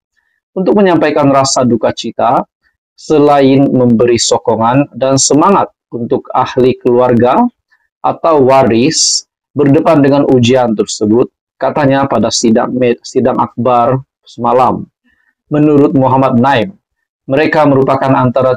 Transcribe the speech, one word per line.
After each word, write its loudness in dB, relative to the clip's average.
untuk -2
menyampaikan 0
rasa 0
duka -2
cita, -4
selain 2
memberi 0
sokongan -2
dan -2
semangat 0
untuk -6
ahli -2
keluarga 2
atau 0
waris 0
berdepan 2
dengan 2
ujian 0
tersebut, -2
katanya -2
pada -2
sidang 0
me-, -2
sidang -2
akhbar -2
semalam. -2
Menurut 2
Muhammad 0
Naim, -2
mereka 0
merupakan 0
antara 0